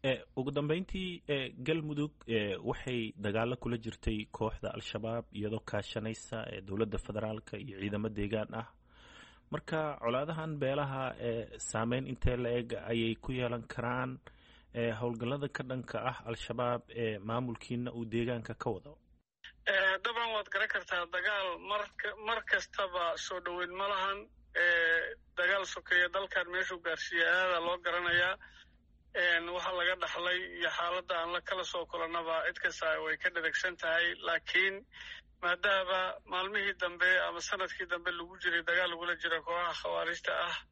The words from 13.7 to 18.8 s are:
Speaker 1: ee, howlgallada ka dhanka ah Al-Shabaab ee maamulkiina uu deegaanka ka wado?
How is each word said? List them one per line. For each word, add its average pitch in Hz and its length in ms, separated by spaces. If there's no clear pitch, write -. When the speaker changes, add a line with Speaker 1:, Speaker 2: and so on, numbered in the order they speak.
Speaker 1:
ee, 117 200
howlgallada 120 580
ka - 140
dhanka 127 380
ah 123 240
Al-Shabaab 120 680
ee 110 280
maamulkiina 120 720
uu 117 120
deegaanka 113 500
ka - 160
wado? 110 220